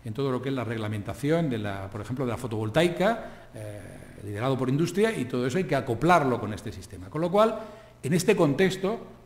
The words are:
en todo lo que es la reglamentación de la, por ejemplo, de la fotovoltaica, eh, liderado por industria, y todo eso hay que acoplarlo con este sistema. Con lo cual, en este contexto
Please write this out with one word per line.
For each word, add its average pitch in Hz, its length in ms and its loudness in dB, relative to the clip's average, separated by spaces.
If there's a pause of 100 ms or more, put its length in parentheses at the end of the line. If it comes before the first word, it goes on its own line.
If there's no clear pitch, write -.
en 110 100 -8
todo 139 180 -2
lo 123 100 -2
que 135 80 -4
es 135 60 -2
la 123 80 -2
reglamentación 110 840 -2
de 120 80 0
la, 98 320 -6
por 104 120 -8
ejemplo, 127 240 -4
de 120 60 0
la 110 60 -2
fotovoltaica, 160 1160 0
eh, 104 280 -12 (420)
liderado 110 340 -2
por 127 120 0
industria, 175 460 2
y 139 100 -2
todo 123 200 -2
eso 135 120 0
hay 185 80 0
que 147 100 0
acoplarlo 135 640 4
con 107 140 -4
este 104 180 -8
sistema. 90 380 -14
Con 151 120 -4
lo 170 100 0
cual, 220 280 4 (420)
en 139 120 0
este 190 220 4
contexto 180 640 2 (260)